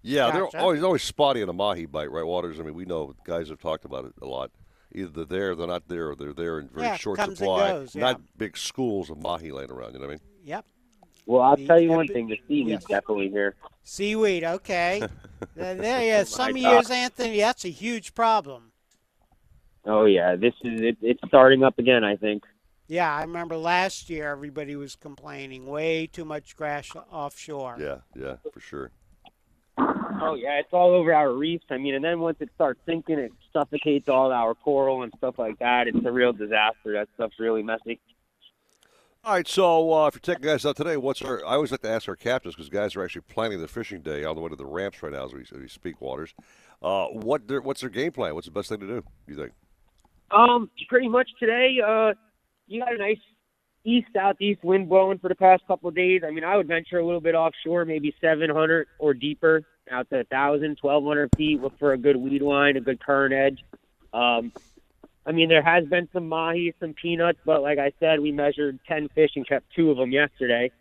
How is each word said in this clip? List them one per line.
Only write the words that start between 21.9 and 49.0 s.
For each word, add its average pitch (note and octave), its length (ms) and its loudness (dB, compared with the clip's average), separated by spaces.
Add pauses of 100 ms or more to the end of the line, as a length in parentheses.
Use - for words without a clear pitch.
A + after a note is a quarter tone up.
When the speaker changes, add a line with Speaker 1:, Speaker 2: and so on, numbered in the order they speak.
Speaker 3:
I G2+ 120 0
think. G#2 280 -4 (420)
Speaker 2:
Yeah, D#3+ 280 -2
I D3+ 80 -6
remember E3+ 360 -10
last F3+ 500 -2
year D3+ 220 -6
everybody C#3+ 460 -10
was C#3+ 200 -14
complaining, C#3 680 -16
way D#3+ 400 -2
too E3+ 180 -14
much D3+ 320 -12
grass D3 340 -8 (220)
offshore. C#3+ 680 -10
Speaker 1:
Yeah, C#2+ 200 -8 (160)
yeah, C2 220 -10 (140)
for - 100 -20
sure. C#2 320 -14 (880)
Speaker 3:
Oh, - 560 -2
yeah, C#3 240 -4
it's - 140 -6
all F3+ 200 6
over E3+ 200 4
our D3 220 4
reefs. D#3+ 340 -4
I C3+ 80 -4
mean, C3+ 180 -2
and C3+ 100 -2
then E3+ 160 -2
once E3 200 -2
it D3 140 -10
starts C#3 320 -2
sinking, E3 320 -4
it A#2+ 140 -6 (200)
suffocates D3 560 0
all C3 240 4
our A#2 220 0
coral C3+ 480 0
and A#2 160 -10
stuff B2+ 200 -6
like A2 200 -6
that. B2 280 2
It's A#2+ 200 -2
a B2 60 -2
real B2 200 2
disaster. G#2+ 600 -2
That G#2 220 -4
stuff's A2+ 240 -8
really A2+ 240 -2
messy. A2+ 380 -8 (1300)
Speaker 1:
All A3 60 0
right, F3+ 160 0
so, E3 440 4
uh, D#3 140 4
if C#3+ 80 0
you're - 60 -20
taking D#3+ 280 -4
guys C#3 160 0
out D3 120 0
today, D#3 200 -4
what's C3+ 240 -4
our, B2 240 -8
I A2+ 100 -2
always C#3+ 180 0
like C3 100 -6
to A2 80 -6
ask A2 180 -4
our F#2+ 60 -8
captains, A#2 400 -4
'cause D2 140 -18
guys G2 260 -4
are G2 80 -8
actually F2 200 -10
planning A2 380 -6
the D#2+ 60 -8
fishing G#2 340 -12
day D2 220 -6
on D#2 140 -6
the D#2+ 40 -10
way E2 100 -8
to D2+ 40 -10
the C#2 100 -16
ramps F2 380 -8
right D2+ 100 -10
now C2+ 140 -8
as B1+ 80 -16
we, C2+ 60 -16
as B1 100 -20
we C2+ 160 -18
speak, - 340 -14
Waters. C2+ 320 -10 (480)
Uh, G2 260 -2
what A2+ 420 -4
their, C3+ 120 -4
what's C3+ 200 -8
their B2+ 100 -10
game D3+ 220 -4
plan? E2+ 240 -6
What's E2+ 100 -10
the E2 60 -20
best G2 160 -6
thing G#2+ 100 -8
to G2 80 -12
do, A2+ 160 -8 (240)